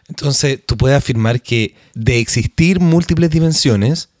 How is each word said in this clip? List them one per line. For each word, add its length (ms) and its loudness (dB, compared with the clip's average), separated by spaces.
Entonces, 580 -4
tú 120 -4
puedes 200 2
afirmar 460 -2
que 320 -2
de 260 0
existir 600 0
múltiples 500 2
dimensiones, 800 0